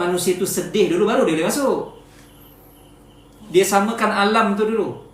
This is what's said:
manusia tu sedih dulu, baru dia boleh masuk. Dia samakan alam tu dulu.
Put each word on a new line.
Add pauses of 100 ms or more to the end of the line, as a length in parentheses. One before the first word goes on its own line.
manusia
tu
sedih
dulu,
baru
dia
boleh
masuk. (1600)
Dia
samakan
alam
tu
dulu. (160)